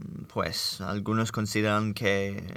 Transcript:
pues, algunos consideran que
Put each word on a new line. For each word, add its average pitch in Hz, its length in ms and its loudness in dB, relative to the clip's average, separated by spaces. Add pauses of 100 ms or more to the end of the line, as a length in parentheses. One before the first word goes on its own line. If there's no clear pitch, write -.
(320)
pues, - 480 -2
algunos 104 500 0
consideran 107 640 2
que 98 640 0